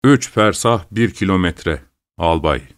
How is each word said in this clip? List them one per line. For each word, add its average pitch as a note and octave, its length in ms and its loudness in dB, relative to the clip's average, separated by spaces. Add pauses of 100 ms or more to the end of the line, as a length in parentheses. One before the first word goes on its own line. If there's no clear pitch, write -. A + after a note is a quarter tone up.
Üç C3 260 2
fersah G#2+ 600 0
bir G#2+ 200 0
kilometre, F2+ 720 -2 (360)
albay. D#2+ 440 0 (160)